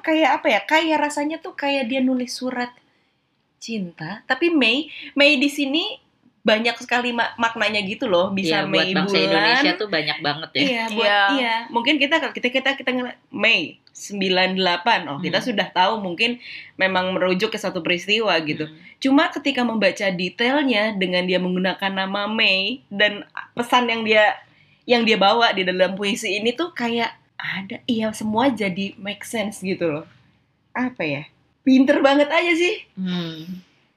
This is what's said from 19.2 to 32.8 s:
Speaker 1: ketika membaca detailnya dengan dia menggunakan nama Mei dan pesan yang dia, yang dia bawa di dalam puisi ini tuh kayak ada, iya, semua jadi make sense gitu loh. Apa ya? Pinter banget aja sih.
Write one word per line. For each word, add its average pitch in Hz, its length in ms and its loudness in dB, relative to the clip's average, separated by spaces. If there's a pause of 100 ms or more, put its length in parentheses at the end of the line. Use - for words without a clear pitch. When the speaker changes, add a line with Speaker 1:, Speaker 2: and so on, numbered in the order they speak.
Speaker 1:
ketika 277 320 -2
membaca 214 480 0
detailnya 220 840 0
dengan 180 320 0
dia 180 100 2
menggunakan 180 540 -2
nama 196 360 -4
Mei 214 640 0
dan 202 380 -2 (260)
pesan 240 340 2
yang 226 160 -2
dia, 214 360 4 (460)
yang 233 180 4
dia 220 140 4
bawa 208 360 4
di 190 120 -2
dalam 185 280 2
puisi 202 400 -4
ini 214 220 -2
tuh 339 180 -6
kayak 233 400 -4 (220)
ada, 190 500 -10
iya, 220 260 -2
semua 214 380 0
jadi 196 480 -2
make 202 260 -10
sense 214 380 -6
gitu 185 300 -4
loh. 151 160 -6 (680)
Apa 247 300 -4
ya? 147 200 -4 (380)
Pinter 269 400 6
banget 285 260 6
aja 339 260 2
sih. 349 420 0